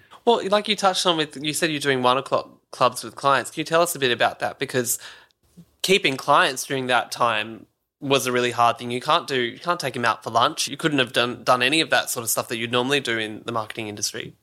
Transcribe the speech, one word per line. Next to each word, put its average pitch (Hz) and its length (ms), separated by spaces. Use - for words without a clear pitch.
Well, 214 240
like 208 200
you 214 80
touched 185 300
on 170 120
with, 151 240
you 151 100
said 160 180
you're 147 100
doing 135 220
one 123 140
o'clock 135 320
clubs 123 340
with 110 100
clients. 135 360
Can - 100
you 151 40
tell 165 180
us 175 120
a 135 40
bit 135 120
about 117 280
that? 107 200
Because 127 400
keeping 185 340
clients 143 480
during 131 220
that 123 260
time 110 540
was 135 260
a 127 60
really 123 180
hard 117 280
thing. 120 120
You 123 120
can't 156 240
do, 135 140
you 120 180
can't 170 220
take 131 160
'em 120 80
out 113 200
for 123 60
lunch. 123 360
You 135 120
couldn't 147 200
have 127 140
done, 120 320
done 123 180
any 143 200
of 131 80
that 117 200
sort 120 140
of 110 60
stuff - 180
that 127 80
you'd 113 160
normally 131 280
do 120 180
in 107 260
the 120 80
marketing 110 360
industry. 107 540